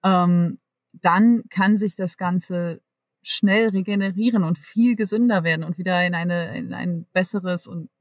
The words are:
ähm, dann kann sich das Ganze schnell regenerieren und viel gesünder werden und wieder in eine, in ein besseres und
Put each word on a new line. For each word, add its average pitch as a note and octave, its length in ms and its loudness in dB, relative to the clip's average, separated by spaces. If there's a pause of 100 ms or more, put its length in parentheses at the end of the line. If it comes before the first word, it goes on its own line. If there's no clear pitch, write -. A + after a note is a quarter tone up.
ähm, F3 560 2 (320)
dann G3+ 580 2
kann G3+ 280 2
sich G3+ 180 -2
das F3+ 220 0
Ganze F3 640 -2 (440)
schnell G#3+ 440 2
regenerieren G3 720 -2
und E3 160 -2
viel A#3 380 2
gesünder G#3+ 480 0
werden D#3+ 180 -2
und E3 140 -6
wieder F3+ 280 0
in F3 80 -2
eine, E3+ 440 -4
in F3+ 160 -10
ein F3 400 -6
besseres F#3 540 0
und E3 220 -12 (120)